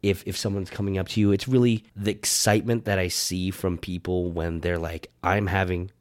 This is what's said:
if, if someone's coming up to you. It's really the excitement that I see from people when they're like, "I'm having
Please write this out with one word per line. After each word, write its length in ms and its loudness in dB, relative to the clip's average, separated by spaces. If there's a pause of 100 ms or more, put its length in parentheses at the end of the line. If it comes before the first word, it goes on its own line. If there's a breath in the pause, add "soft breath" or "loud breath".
if, 240 0
if 120 -6
someone's 320 -2
coming 280 -2
up 120 -2
to 100 -2
you. 120 6
It's 180 0
really 340 4 (140)
the 140 -2
excitement 760 0
that 140 2
I 100 0
see 420 -2
from 280 -2
people 520 -4
when 300 -4
they're 160 0
like, 340 -6 (120)
"I'm 240 2
having 540 -2